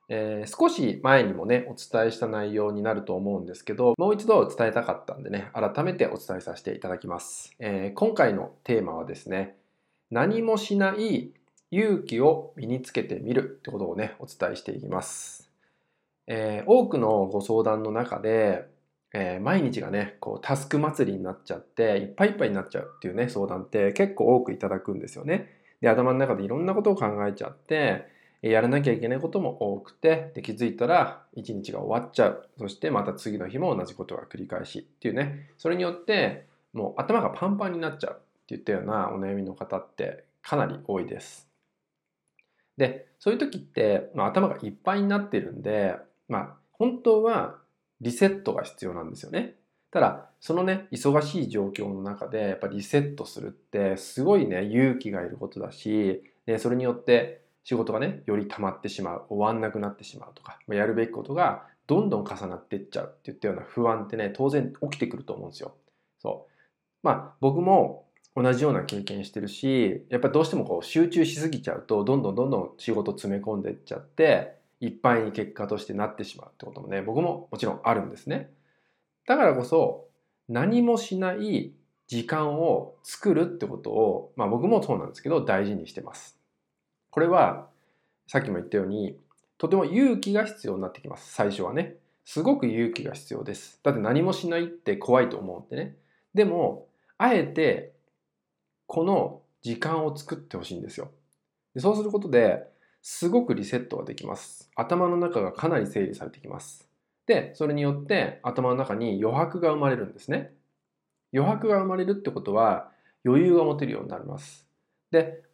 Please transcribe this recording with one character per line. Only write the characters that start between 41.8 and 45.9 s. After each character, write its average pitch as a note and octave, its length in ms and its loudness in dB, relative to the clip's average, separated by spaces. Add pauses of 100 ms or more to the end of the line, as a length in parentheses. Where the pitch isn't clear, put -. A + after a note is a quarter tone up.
で、 B2+ 320 0 (100)
そ - 140 0
う - 20 4
い A#3+ 40 0
う - 20 0
時 C#4 200 -4
っ - 20 -14
て、 - 520 0
ま A2 120 0
あ、 - 20 2
頭 F#3 220 2
が - 120 -6
い G#2 100 -8
っ - 20 -12
ぱ F#3+ 240 -2
い G3+ 40 0
に G3+ 60 2
な G3+ 120 2
っ G3+ 100 -6
て G#2 100 0
る - 140 -6
ん - 80 -12
で、 G#2 340 0 (320)